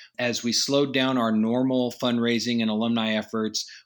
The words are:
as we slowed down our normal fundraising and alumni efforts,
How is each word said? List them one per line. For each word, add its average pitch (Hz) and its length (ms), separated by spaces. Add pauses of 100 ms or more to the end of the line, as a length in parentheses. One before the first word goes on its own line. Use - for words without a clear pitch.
(180)
as 120 240
we 120 120
slowed 139 400
down 131 240
our 113 160
normal 123 580
fundraising 117 720
and 110 100
alumni 110 400
efforts, 107 580 (160)